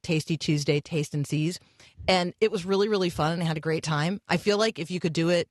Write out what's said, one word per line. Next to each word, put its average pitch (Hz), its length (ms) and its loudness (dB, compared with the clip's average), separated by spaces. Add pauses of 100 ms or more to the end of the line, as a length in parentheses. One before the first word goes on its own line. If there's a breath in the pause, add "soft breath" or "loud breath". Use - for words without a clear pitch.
Tasty 160 340 0
Tuesday 147 440 0
taste 151 320 -4
and 147 120 -2
sees, 156 340 -2 (480 soft breath)
and 180 340 2
it 220 100 2
was 180 140 -4
really, 196 240 2
really 185 200 2
fun, 160 220 0
and 170 100 -2
I 165 40 -2
had 160 120 0
a 147 40 -6
great 160 220 -2
time. 156 440 0
I 175 80 0
feel 202 220 2
like 220 200 2
if 165 140 -6
you 180 80 -2
could 165 140 0
do 165 160 2
it, 175 220 2